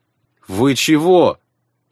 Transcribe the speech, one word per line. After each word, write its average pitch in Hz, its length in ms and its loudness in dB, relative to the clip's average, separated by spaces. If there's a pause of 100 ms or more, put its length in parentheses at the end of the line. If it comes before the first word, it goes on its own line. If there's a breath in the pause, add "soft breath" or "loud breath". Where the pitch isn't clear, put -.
(460)
"Вы 123 300 -2
чего? 156 640 0 (540)